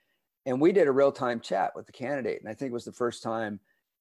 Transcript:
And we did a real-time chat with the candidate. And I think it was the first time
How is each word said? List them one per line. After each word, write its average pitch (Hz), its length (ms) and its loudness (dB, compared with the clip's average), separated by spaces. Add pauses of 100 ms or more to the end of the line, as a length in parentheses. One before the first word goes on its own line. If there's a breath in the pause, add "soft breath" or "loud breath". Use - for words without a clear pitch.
(460)
And 131 160 0
we 175 100 6
did 185 160 6
a 135 40 2
real-time 131 480 2
chat - 360 -2
with 104 120 -12
the - 40 -20
candidate. 123 500 -6
And 104 80 -14
I 110 40 -10
think 135 160 -8
it 120 40 -8
was 117 120 -8
the 110 80 -12
first 120 280 -4
time 110 380 -6 (420)